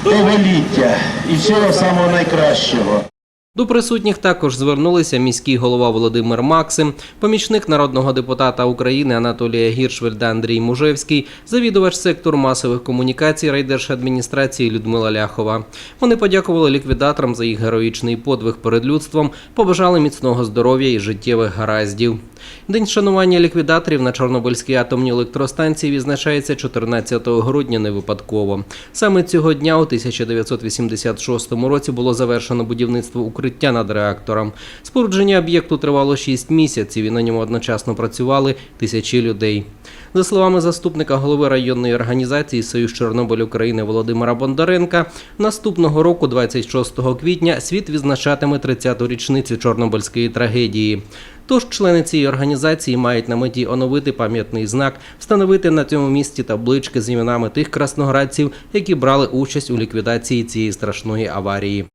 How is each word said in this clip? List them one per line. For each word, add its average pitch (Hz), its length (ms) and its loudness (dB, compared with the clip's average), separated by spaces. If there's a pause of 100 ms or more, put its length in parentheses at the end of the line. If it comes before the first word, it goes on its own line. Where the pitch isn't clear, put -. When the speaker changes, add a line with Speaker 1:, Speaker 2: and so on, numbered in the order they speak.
Speaker 1:
довголіття 190 920 4 (360)
і 165 40 4
всього 208 380 4
самого 180 380 4
найкращого. 147 880 2 (540)
Speaker 2:
До 247 120 0
присутніх 226 500 0
також 160 400 0
звернулися 147 600 2
міський 127 400 0
голова 123 320 2
Володимир 117 540 0
Максим, 151 500 2 (260)
помічник 214 500 0
народного 135 440 2
депутата 127 520 0
України 127 500 0
Анатолія 117 540 0
Гіршвельда 120 560 -2
Андрій 113 360 0
Мужевський, 139 640 0 (200)
завідувач 196 480 2
сектору 165 420 0
масових 127 460 0
комунікацій 139 680 0
райдержадміністрації 131 1200 -2
Людмила 110 400 0
Ляхова. 107 520 -2 (360)
Вони 240 180 4
подякували 185 520 2
ліквідаторам 135 680 0
за 117 100 -2
їх 107 140 -2
героїчний 113 580 0
подвиг 117 360 -2
перед 117 320 0
людством, 151 460 0 (220)
побажали 180 460 4
міцного 123 460 0
здоров'я 123 480 2
і 107 60 0
життєвих 107 560 -2
гараздів. 107 640 0 (480)
День 220 160 0
вшанування 190 560 4
ліквідаторів 165 640 2
на 127 100 0
Чорнобильській 123 640 -2
атомній 127 360 0
електростанції 139 840 -2
відзначається 143 600 -2
чотирнадцятого 117 880 -2
грудня 127 380 0
не 107 120 -2
випадково. 101 720 -4 (300)
Саме 190 300 2
цього 160 300 2
дня 156 240 2
у 160 80 4
тисяча 120 400 -4
дев'ятсот 113 380 -2
вісімдесят 113 580 -4
шостому 120 480 -2
році 143 220 0
було 123 220 0
завершено 120 500 0
будівництво 120 580 -2
укриття 123 500 -2
над 113 200 0
реактором. 107 600 -2 (320)
Спорудження 196 560 2
об'єкту 165 380 0
тривало 143 400 2
шість - 320 -4
місяців, 147 560 0
і 107 60 -2
на 117 100 0
ньому 117 180 0
одночасно 113 560 -4
працювали 135 600 0 (220)
тисячі 113 440 -2
людей. 107 440 -2 (480)
За 185 100 2
словами 190 380 2
заступника 160 540 -2
голови 143 340 2
районної 123 460 0
організації 123 680 -2
Союз 120 300 -2
Чорнобиль 113 440 0
України 113 460 -2
Володимира 113 500 0
Бондаренка, 165 720 0 (320)
наступного 170 640 0
року, 170 240 2
двадцять 120 420 -2
шостого 127 460 -2
квітня, 165 460 0
світ 196 280 -4
відзначатиме 143 720 0
тридцяту 123 480 -2
річницю 127 500 -2
Чорнобильської 113 720 0
трагедії. 110 720 0 (440)
Тож 240 240 0
члени 175 340 2
цієї 147 260 0
організації 139 680 0
мають 120 320 0
на 117 60 0
меті 123 320 -2
оновити 131 440 -2
пам'ятний 110 560 -4
знак, 131 260 -2 (260)
встановити 190 520 2
на 151 120 2
цьому 143 240 0
місці 135 360 0
таблички 120 580 0
з 107 80 -6
іменами 117 400 0
тих 147 220 -4
красноградців, 139 800 0 (220)
які 196 220 0
брали 135 320 2
участь 135 440 -2
у 120 60 0
ліквідації 113 640 -2
цієї 110 280 -2
страшної 107 560 -4
аварії. 98 680 -4